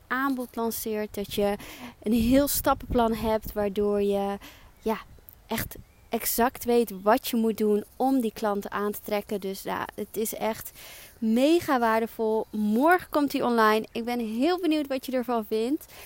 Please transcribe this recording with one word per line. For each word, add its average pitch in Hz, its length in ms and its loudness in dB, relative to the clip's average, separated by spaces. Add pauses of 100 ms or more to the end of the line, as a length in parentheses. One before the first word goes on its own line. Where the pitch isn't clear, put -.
aanbod 254 480 -2
lanceert, 220 600 -4
dat 202 180 -6
je 202 220 0 (480)
een 214 100 0
heel 247 340 6
stappenplan 247 680 2
hebt 220 400 -2
waardoor 208 480 0
je, 202 360 0 (420)
ja, 220 180 -2 (500)
echt - 280 -6 (340)
exact - 540 -2
weet 233 380 0
wat 214 260 4
je - 80 -2
moet 220 220 2
doen 208 260 2 (120)
om 269 260 2
die 220 120 -2
klanten 202 380 -4
aan 208 200 -2
te 208 120 -12
trekken. 208 360 -4
Dus 196 220 -8
ja, 185 340 -4
het - 220 -8
is 220 160 -2
echt - 380 -6 (480)
mega 269 600 4
waardevol. 220 720 0
Morgen 240 580 4
komt 294 220 0
hij 269 100 -2
online. 220 500 4
Ik 226 140 -6
ben 240 140 -4
heel 240 400 0
benieuwd 311 280 0
wat 285 180 -4
je 262 60 -8
ervan 240 340 -2
vindt. 226 400 -2 (200)